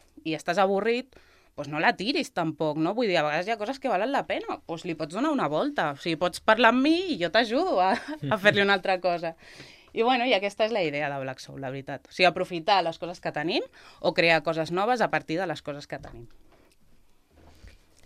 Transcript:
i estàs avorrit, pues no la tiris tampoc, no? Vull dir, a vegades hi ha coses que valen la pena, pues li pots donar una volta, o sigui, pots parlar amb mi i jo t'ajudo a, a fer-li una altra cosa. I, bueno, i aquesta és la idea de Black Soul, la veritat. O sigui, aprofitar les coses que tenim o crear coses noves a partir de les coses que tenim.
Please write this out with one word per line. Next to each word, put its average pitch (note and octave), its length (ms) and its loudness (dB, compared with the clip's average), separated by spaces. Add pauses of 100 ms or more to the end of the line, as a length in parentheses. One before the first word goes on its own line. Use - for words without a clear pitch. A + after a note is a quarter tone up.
(240)
i D#3+ 120 -2
estàs F3 240 -2
avorrit, G3+ 480 2 (480)
pues D3 120 -8
no D3+ 140 -6
la F3+ 160 2
tiris B3+ 340 -2
tampoc, D#3 460 -2
no? E3 160 0
Vull A#3+ 140 0
dir, F3 100 2
a D3+ 60 4
vegades D3+ 220 0
hi G#3+ 60 -4
ha A#3 60 -2
coses G#3+ 240 -6
que C4+ 80 -2
valen A3 240 0
la A3 120 0
pena, E4+ 400 -6
pues E3 200 -8
li E3+ 100 -4
pots D#3 180 -8
donar B3 180 0
una G#3 180 0
volta, F3 420 0
o C#3 60 -8
sigui, E3 180 -2
pots F3+ 240 -2
parlar A3+ 300 6
amb B3 140 4
mi E4 280 2
i A3+ 100 -2
jo E3+ 100 0
t'ajudo B3 500 2
a, F#3 100 4 (400)
a A3 60 2
fer-li G3+ 240 4
una G3+ 140 4
altra F#3 260 0
cosa. E3+ 340 -2 (560)
I, - 120 -2
bueno, A#3+ 220 2
i C4 80 2
aquesta G3+ 300 0
és G#3+ 80 0
la G#3+ 120 0
idea D3 260 -2
de C#3 100 -4
Black C3 200 -8
Soul, C#3 200 -16
la C3+ 100 -8
veritat. C3+ 380 -10
O - 40 -20
sigui, F3+ 160 4
aprofitar F3+ 540 2
les E3 160 -4
coses E3 220 -10
que C3+ 140 -6
tenim F3 280 -2 (380)
o E3 140 2
crear E3 280 4
coses D#3+ 300 -2
noves A3 300 2
a F3 100 2
partir D#3+ 260 -2
de F#3 100 -2
les D3+ 140 -6
coses C#3+ 240 -10
que C#3+ 140 -10
tenim. B2 280 -16 (1800)